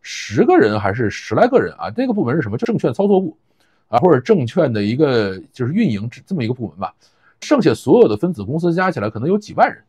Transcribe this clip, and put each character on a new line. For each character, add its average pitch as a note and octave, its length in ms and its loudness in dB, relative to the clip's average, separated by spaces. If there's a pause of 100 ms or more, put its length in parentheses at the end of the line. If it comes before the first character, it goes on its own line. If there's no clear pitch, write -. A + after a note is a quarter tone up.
十 - 440 -2
个 F4+ 120 4
人 G#2+ 240 4
还 G2 120 -2
是 A2 180 -2
十 - 240 -10
来 D3+ 120 4
个 B3+ 120 2
人 F2 160 -2
啊， F#2 220 -8
那 C4 100 -2
个 B3+ 60 -2
部 G3+ 120 -2
门 A#2 100 -2
是 E3+ 80 0
什 G#2 80 -6
么？ G#2+ 60 -6
就 A#3 100 -4
证 G#3+ 120 -2
券 C#3+ 140 -2
操 G3 140 -2
作 G3 140 4
部 G3 160 -8 (520)
啊， - 100 0
或 E3+ 140 4
者 C3 60 4
证 C#3 280 0
券 C3 260 0
的 G#2 100 -2
一 G#2+ 140 0
个， A#2 420 0 (140)
就 B2 140 -6
是 C3 60 -4
运 G#3 160 0
营 G#2+ 200 -6 (180)
这 G3 80 -8
么 D3 80 -4
一 A2 40 -2
个 B2 80 -2
部 A2+ 140 -8
门 D#2 100 -18
吧。 G2 160 -10 (460)
剩 C#4+ 200 0
下 B2 140 4
所 E3 260 2
有 F#3+ 80 6
的 G#2 80 0
分 F3 160 -4
子 G#2+ 100 -8
公 B2 160 -6
司 E3+ 140 -2
加 F#3 180 -2
起 C#3+ 100 -6
来 G#2 100 -4
可 A2 100 -10
能 C3+ 80 -4
有 G3 80 0
几 G#3 180 -6
万 A#3+ 140 2
人 - 200 -12